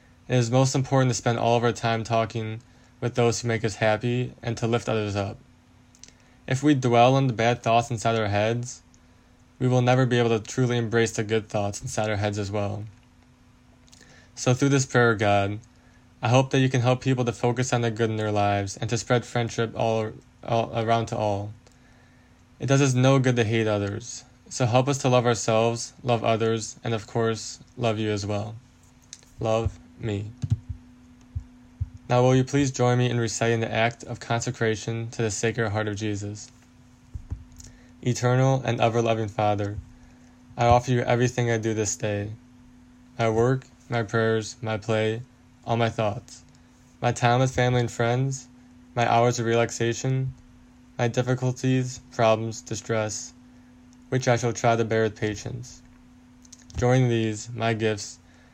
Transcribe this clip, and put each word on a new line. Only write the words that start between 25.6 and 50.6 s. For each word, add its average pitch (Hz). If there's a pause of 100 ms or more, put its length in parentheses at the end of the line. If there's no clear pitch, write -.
love 117
others, 113
and 117
of 104
course, 113 (180)
love 113
you 107
as 101
well. 104 (840)
Love 113 (220)
me. 104 (1800)
Now 123
will 127
you 131
please 139
join 123
me 123
in 120
reciting 117
the 113
act 113
of 120
consecration 113
to -
the 113
Sacred 113
Heart 107
of 101
Jesus? 104 (1500)
Eternal 127
and 117
ever-loving 113
Father, 104 (800)
I 120
offer 120
you 120
everything 120
I 113
do 110
this 107
day, 104 (880)
my 113
work, 117 (220)
my 120
prayers, 113
my 110
play, 110 (440)
all 117
my 117
thoughts, 107 (560)
my 120
time 120
with 131
family 123
and 117
friends, 127 (480)
my 117
hours 117
of 117
relaxation, 117 (640)